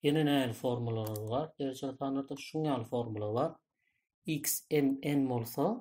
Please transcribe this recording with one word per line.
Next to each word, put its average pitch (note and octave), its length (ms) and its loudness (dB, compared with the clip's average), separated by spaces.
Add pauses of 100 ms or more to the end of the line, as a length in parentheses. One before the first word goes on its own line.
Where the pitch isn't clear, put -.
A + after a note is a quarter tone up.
Ýene D3+ 220 4
näme C#3 280 2
formulalar A2 760 -2
bar C#3+ 180 -2 (120)
derejeli C3+ 380 -4
sanlarda? C#3 360 -4
Şuň D#3 380 -4
ýaly B2 180 0
formula G#2+ 440 -2
bar. D3+ 220 0 (720)
X D#3 460 -2
M C#3 320 4
N C#3+ 260 2
bolsa B2 360 0 (160)